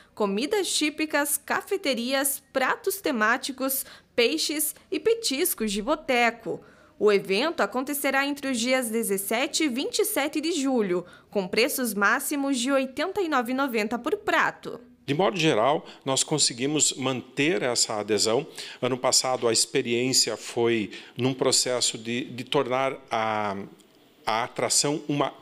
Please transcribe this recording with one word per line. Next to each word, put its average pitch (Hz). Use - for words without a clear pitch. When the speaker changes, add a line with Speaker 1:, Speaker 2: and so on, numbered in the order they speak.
Speaker 1:
comidas 254
típicas, 302
cafeterias, 269
pratos 269
temáticos, 254
peixes 294
e 311
petiscos 339
de 202
boteco. 233
O 208
evento 208
acontecerá 269
entre 277
os 240
dias 254
dezessete 226
e 302
vinte 285
e 392
sete 294
de 320
julho, 233
com 190
preços 226
máximos 269
de 240
oitenta 285
e 330
nove 254
e -
noventa 233
por 320
prato. -
Speaker 2:
De 139
modo 196
geral, 147
nós 135
conseguimos 139
manter 135
essa 120
adesão. 107
Ano 127
passado, 127
a 113
experiência 120
foi 117
num 127
processo 127
de, 117
de 120
tornar 131
a, 107
a 113
atração 139
uma 156